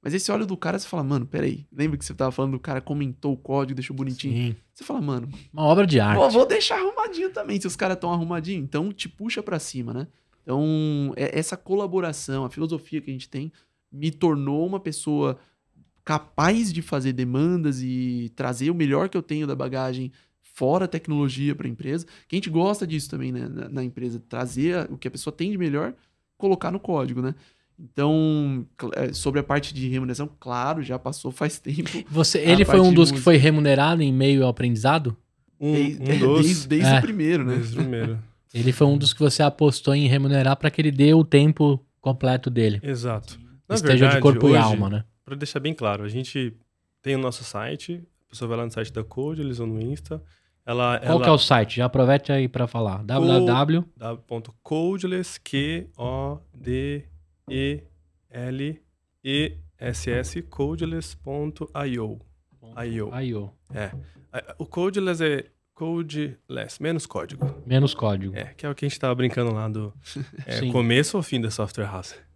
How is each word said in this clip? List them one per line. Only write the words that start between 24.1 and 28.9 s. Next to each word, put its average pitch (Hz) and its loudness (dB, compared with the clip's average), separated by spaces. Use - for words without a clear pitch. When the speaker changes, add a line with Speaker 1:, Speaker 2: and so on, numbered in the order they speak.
Speaker 1:
trazer 127 -4
a, 165 -4
o 139 -12
que 131 -10
a - -12
pessoa 143 -10
tem 185 -4
de 202 -4
melhor, 170 -2
colocar 185 0
no 190 -4
código, 131 -2
né? 131 -4
Então, 151 0
cl-, 120 -8